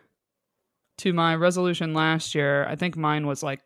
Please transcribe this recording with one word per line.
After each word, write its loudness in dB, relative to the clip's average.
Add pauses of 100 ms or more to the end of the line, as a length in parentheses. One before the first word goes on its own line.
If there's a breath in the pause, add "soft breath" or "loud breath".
(1000)
to 0
my 2
resolution 0
last 0
year, 2
I -6
think -4
mine 0
was, -4
like, -6